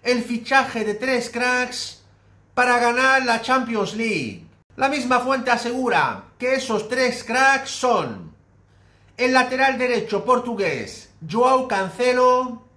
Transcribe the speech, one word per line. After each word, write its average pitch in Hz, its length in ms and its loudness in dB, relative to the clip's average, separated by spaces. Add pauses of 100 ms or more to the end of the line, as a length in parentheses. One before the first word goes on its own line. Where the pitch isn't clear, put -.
el 240 180 0
fichaje 240 640 0
de 208 80 -2
tres 240 360 -2
cracks 247 720 -4 (500)
para 247 260 4
ganar 254 460 4
la 226 160 0
Champions 226 540 0
League. 160 500 -4 (300)
La 269 120 0
misma 254 320 0
fuente 254 320 0
asegura 226 760 0 (120)
que 254 180 0
esos 220 320 -2
tres 247 380 -2
cracks 262 460 2
son 135 640 -2 (840)
el 254 160 0
lateral 262 440 2
derecho 240 460 -2
portugués 196 880 -2 (180)
Joao 254 380 2
Cancelo 247 960 0 (140)